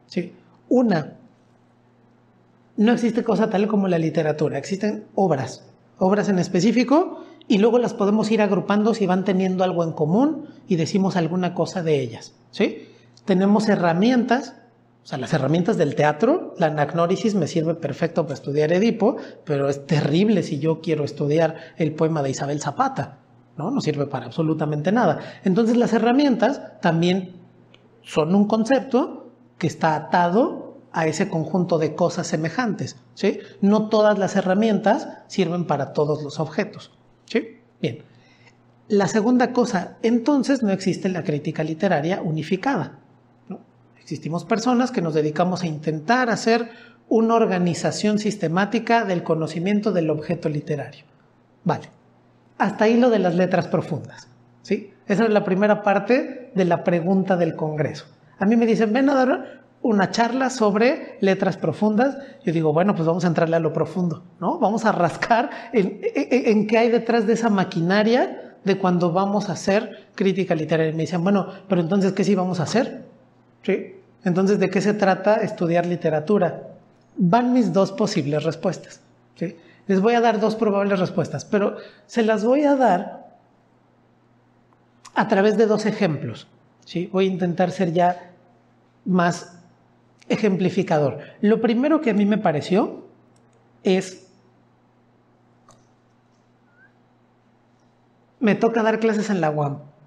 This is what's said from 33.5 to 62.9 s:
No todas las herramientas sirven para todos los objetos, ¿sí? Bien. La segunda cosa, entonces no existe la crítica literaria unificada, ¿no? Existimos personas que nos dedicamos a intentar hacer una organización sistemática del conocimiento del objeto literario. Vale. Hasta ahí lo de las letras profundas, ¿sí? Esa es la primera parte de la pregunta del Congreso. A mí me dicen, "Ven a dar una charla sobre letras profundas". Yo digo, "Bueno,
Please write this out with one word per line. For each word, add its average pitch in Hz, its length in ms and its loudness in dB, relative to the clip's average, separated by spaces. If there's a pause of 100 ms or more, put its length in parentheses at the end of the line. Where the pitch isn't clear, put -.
No 214 300 2
todas 214 280 4
las 190 180 -2
herramientas 196 720 2 (200)
sirven 175 400 -2
para 139 260 -2
todos 151 300 0
los 143 180 -8
objetos, - 520 -6 (340)
¿sí? - 320 -6 (240)
Bien. 131 220 -6 (840)
La 196 180 2
segunda 247 460 2
cosa, - 480 -2
entonces 247 600 0
no 202 80 2
existe 190 400 -2
la 170 140 -6
crítica 151 380 -4
literaria 160 600 -2
unificada, 180 800 -4 (480)
¿no? - 120 -16 (400)
Existimos 160 460 -8
personas 247 440 2
que 196 120 -2
nos 156 100 -2
dedicamos 156 500 0
a 180 40 -2
intentar 175 640 -2
hacer 233 400 0 (380)
una 226 260 4
organización 185 840 0
sistemática 214 840 0
del 180 180 -2
conocimiento 180 720 -2
del 160 160 0
objeto 156 400 -4
literario. 147 560 -6 (600)
Vale. - 260 -4 (640)
Hasta 208 300 0
ahí 233 100 4
lo 247 140 4
de 214 80 4
las 180 160 0
letras 180 340 0
profundas, - 580 -6 (360)
¿sí? - 320 -6 (120)
Esa 208 180 2
es 220 60 2
la 208 140 2
primera 208 380 2
parte 208 720 0
de 190 100 2
la 170 180 0
pregunta 180 540 2
del 165 180 0
Congreso. 151 520 -6 (320)
A 196 80 0
mí 233 100 4
me 233 100 4
dicen, 214 260 2
"Ven 269 180 2
a 277 40 2
dar 262 440 0 (220)
una 202 300 2
charla 240 400 0
sobre 226 720 0
letras 190 360 2
profundas". 214 640 0 (260)
Yo 170 80 0
digo, 160 200 2
"Bueno, 185 240 2